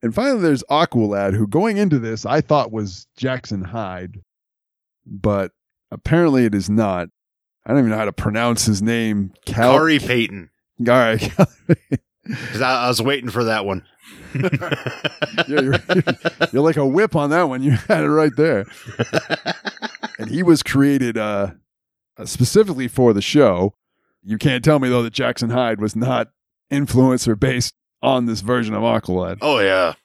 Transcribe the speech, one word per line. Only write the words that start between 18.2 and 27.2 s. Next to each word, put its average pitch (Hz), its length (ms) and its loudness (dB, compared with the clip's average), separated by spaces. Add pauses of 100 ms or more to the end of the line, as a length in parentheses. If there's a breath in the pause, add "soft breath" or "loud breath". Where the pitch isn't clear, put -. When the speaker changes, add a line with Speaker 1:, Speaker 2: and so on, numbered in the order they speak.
Speaker 1:
there. 135 340 2
Speaker 2:
<laughs> - 40 -20 (1500 loud breath)
Speaker 1:
And 110 100 -10
he 151 120 -2
was 170 220 4
created, 135 520 2
uh, 101 360 -2 (640)
uh, 107 100 -14
specifically 135 640 0
for 120 240 4
the 101 100 0
show. 101 520 2 (500)
You 107 120 -6
can't 127 280 -2
tell 151 160 4
me, 131 80 0
though, 123 160 2
that 113 80 -6
Jackson 123 380 -4
Hyde 117 300 -2
was 107 140 -2
not 120 380 -2 (380)
influenced 127 580 2